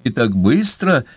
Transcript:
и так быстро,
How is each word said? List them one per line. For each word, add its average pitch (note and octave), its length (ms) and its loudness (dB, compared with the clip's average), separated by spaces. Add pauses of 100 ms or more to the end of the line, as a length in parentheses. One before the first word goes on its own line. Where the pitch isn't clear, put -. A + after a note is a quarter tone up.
и A#2+ 60 -4
так A2 240 -2
быстро, D#3 680 0 (140)